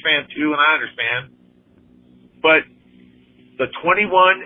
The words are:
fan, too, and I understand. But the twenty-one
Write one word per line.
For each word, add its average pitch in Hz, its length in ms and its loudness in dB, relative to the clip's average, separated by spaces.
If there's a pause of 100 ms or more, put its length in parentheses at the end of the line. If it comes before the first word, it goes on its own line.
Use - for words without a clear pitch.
fan, 151 240 0
too, 151 240 -2
and 147 80 0
I 151 160 4
understand. 120 440 -6 (1200)
But 156 160 4 (960)
the 131 80 -2 (160)
twenty-one 185 640 2